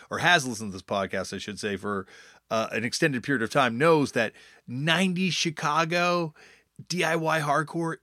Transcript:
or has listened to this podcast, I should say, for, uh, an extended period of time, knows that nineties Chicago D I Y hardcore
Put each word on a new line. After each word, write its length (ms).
or 80
has 280
listened 260
to 40
this 60
podcast, 500
I 60
should 200
say, 180
for, 300
uh, 220
an 120
extended 380
period 200
of 80
time, 280
knows 340
that 220
nineties 640
Chicago 1000
D 160
I 140
Y 240
hardcore 640